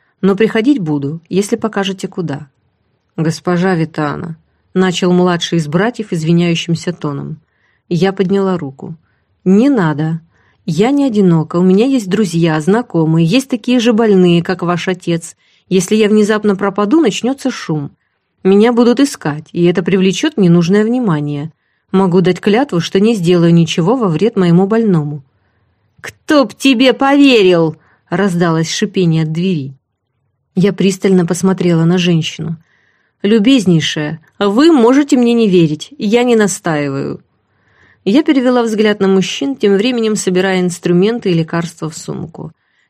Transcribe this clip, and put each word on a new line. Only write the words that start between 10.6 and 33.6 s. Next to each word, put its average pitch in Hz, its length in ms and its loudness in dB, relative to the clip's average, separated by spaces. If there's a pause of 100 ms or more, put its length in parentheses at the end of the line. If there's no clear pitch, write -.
Я 190 260 0
не 285 140 0
одинока, 180 520 2
у 175 60 2
меня 190 240 4
есть 254 220 -2
друзья, 165 520 0
знакомые, 165 680 0
есть 247 220 0
такие 247 320 -2
же 233 120 2
больные, 185 500 4
как 175 200 -6
ваш 170 240 -4
отец. 175 500 -6 (320)
Если 185 280 0
я 214 120 4
внезапно 214 460 2
пропаду, 208 460 0
начнётся 262 500 -2
шум. 151 400 -6 (540)
Меня 202 280 4
будут 240 280 2
искать, 156 520 -4
и 175 120 0
это 175 180 2
привлечёт 185 540 -2
ненужное 175 480 2
внимание. 160 680 -4 (380)
Могу 190 300 2
дать 175 200 0
клятву, 208 400 0
что 190 200 -2
не 220 140 2
сделаю 170 380 2
ничего 170 440 2
во 226 120 -2
вред 175 280 -2
моему 180 300 2
больному». 175 560 0 (800)
«Кто - 440 0
б 208 120 -8
тебе 262 360 2
поверил?» 220 840 2 (320)
раздалось 170 600 -2
шипение 175 520 -2
от 156 100 -6
двери. 156 420 -4 (800)
Я 196 180 0
пристально 190 520 0
посмотрела 180 600 0
на 175 140 2
женщину. 165 600 -4 (640)
«Любезнейшая, 190 960 0 (220)